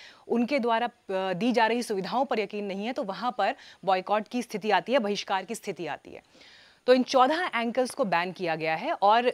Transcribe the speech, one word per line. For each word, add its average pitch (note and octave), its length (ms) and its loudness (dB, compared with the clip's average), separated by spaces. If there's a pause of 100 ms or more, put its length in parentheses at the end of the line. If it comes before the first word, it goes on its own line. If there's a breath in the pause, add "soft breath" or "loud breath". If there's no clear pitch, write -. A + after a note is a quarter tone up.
(280 loud breath)
उनके A#3+ 320 0
द्वारा, A#3 280 0
अ, F#3+ 460 -4
दी G#3+ 180 0
जा A3 160 4
रही A#3 160 0
सुविधाओं G3 420 -2
पर B3 140 -2
यकीन G#3 260 -6
नहीं G3 200 -6
है, B3+ 80 -4
तो C#4+ 100 -4
वहाँ G3 340 -6
पर A3 180 0 (300 loud breath)
बॉयकॉट G3 420 0
की B3 140 -4
स्थिति G#3 300 -4
आती F#3 220 2
है, C#4 60 4
बहिष्कार G3+ 460 -2
की A3 100 -10
स्थिति F3 320 -8
आती - 240 -10
है। - 100 -16 (640 loud breath)
तो B3 80 8
इन B3+ 100 6
चौदह D4 520 4
एंकर्स A#3 360 0
को C4+ 140 -2
बैन F3 260 0
किया E3+ 240 -4
गया D#3+ 200 -2
है B3+ 180 -4
और A#3 400 4